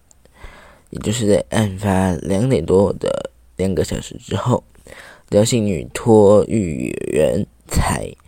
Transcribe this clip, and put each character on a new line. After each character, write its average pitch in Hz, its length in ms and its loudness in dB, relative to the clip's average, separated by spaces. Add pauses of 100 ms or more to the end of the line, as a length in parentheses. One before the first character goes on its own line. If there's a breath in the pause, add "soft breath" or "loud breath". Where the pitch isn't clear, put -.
(920 loud breath)
也 - 100 -12
就 - 100 -4
是 113 160 -4
在 101 220 2
案 101 300 -2
发 95 380 0
两 98 340 -2
点 85 160 0
多 95 260 2
的 - 380 -6 (260)
两 92 180 -2
个 76 80 0
小 - 200 -4
时 - 160 -16
之 - 180 -8
后， 123 260 0 (680 loud breath)
刘 104 120 4
姓 113 220 0
女 78 300 -4
托 104 500 6
育 80 460 -4 (200)
员 73 360 0 (200)
才 - 480 -4 (140 soft breath)